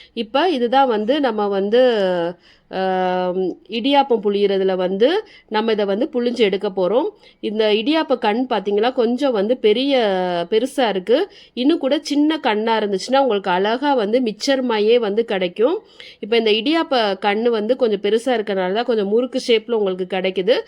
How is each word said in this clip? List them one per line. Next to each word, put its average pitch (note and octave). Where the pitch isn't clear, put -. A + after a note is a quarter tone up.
இப்ப C4
இதுதான் B3+
வந்து A3
நம்ம G#3+
வந்து, G3+
அ, F#3
இடியாப்பம் B3
புழியறதுல G3
வந்து G3
நம்ம A3
இதை G#3
வந்து G3+
புழிஞ்சு A#3+
எடுக்க G3+
போறோம். G3
இந்த A3
இடியாப்ப C#4
கண் A#3
பார்த்தீங்களா G#3
கொஞ்சம் B3
வந்து G#3+
பெரிய, B3+
பெருசா A#3+
இருக்கு. G#3+
இன்னும் C#4
கூட C4+
சின்ன D4+
கண்ணா A3+
இருந்துச்சுன்னா G#3
உங்களுக்கு G#3
அழகா A3+
வந்து A3
மிக்சர் B3+
மாயே A3
வந்து A3+
கிடைக்கும். G#3
இப்ப A3
இந்த A3+
இடியாப்ப C#4+
கண்ணு G#3+
வந்து A3+
கொஞ்சம் A3
பெருசா A3+
இருக்கறனால F#3+
தான் A3+
கொஞ்சம் A3
முறுக்கு B3
ஷேப்ல A3+
உங்களுக்கு F#3+
கிடைக்குது. F#3+